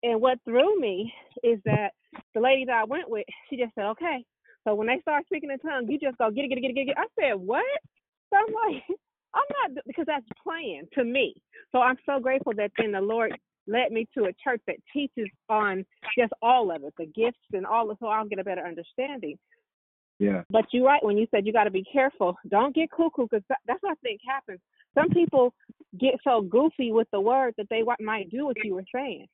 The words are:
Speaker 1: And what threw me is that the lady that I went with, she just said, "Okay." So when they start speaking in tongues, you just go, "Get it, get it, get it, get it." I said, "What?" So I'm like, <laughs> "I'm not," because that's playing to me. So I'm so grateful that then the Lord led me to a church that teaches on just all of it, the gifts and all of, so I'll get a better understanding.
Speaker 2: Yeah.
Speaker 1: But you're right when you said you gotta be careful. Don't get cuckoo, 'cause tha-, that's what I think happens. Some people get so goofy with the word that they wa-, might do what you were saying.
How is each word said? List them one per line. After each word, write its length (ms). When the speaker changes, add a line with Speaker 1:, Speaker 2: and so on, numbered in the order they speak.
Speaker 1:
And 180
what 240
threw 340
me 340
is 220
that 240
the 80
lady 240
that 100
I 100
went 240
with, 160
she 80
just 180
said, 160
"Okay." 340
So 80
when 120
they 140
start 260
speaking 240
in 80
tongues, 300
you 100
just 180
go, 140
"Get 140
it, 40
get 80
it, 40
get 100
it, 40
get 140
it." 80
I 80
said, 160
"What?" 280
So 60
I'm 140
like, 160
<laughs> 460
"I'm 400
not," 120
because 200
that's 180
playing 520
to 100
me. 300
So 100
I'm 240
so 140
grateful 380
that 200
then 160
the 80
Lord 360
led 260
me 140
to 80
a 80
church 240
that 100
teaches 380
on 360
just 240
all 340
of 80
it, 140
the 100
gifts 300
and 140
all 240
of, 100
so 60
I'll 200
get 120
a 40
better 220
understanding. 720
Speaker 2:
Yeah. 300
Speaker 1:
But 220
you're 140
right 180
when 140
you 140
said 160
you 60
gotta 180
be 200
careful. 460
Don't 260
get 160
cuckoo, 360
'cause 220
tha-, 160
that's 180
what 100
I 100
think 240
happens. 340
Some 160
people 440
get 240
so 180
goofy 500
with 200
the 100
word 360
that 120
they 140
wa-, 160
might 300
do 160
what 180
you 120
were 180
saying. 400